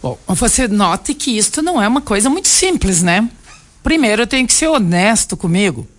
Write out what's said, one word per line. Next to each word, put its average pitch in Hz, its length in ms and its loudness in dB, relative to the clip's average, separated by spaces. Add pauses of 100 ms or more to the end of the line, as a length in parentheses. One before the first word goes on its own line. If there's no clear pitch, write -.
Bom, 127 160 -6 (100)
você 240 380 0
note 202 480 0
que 240 220 -4
isto 214 260 -2
não 330 180 0
é 202 60 2
uma 262 140 2
coisa 214 300 -2
muito 359 180 -2
simples, 196 540 0
né? 185 260 2 (540)
Primeiro, 247 400 2
eu 233 40 0
tenho 262 200 0
que - 60 -2
ser 311 160 0
honesto 202 680 2
comigo. 170 500 -2 (120)